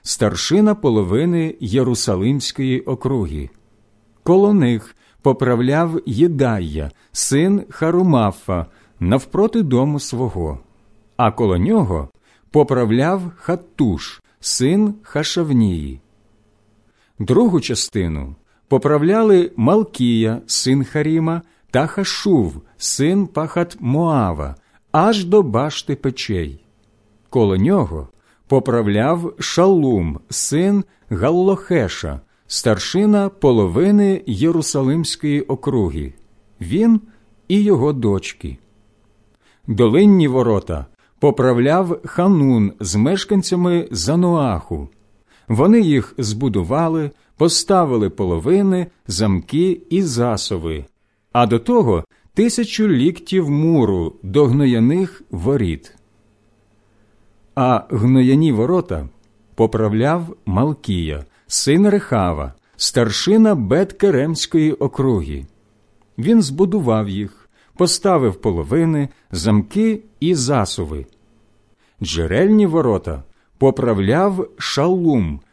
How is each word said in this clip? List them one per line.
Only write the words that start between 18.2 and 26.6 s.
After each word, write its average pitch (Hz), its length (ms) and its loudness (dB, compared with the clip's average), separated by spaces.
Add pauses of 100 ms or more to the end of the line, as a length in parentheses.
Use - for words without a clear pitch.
поправляли 175 880 2
Малкія, 120 920 0
син 131 360 0
Харіма, 160 580 -2 (300)
та 143 160 0
Хашув, 135 720 -2 (160)
син 180 500 -2
Пахат-Моава, 143 1300 -2 (360)
аж 196 340 2
до 196 180 4
башти 139 520 -4
печей. 87 720 -6 (640)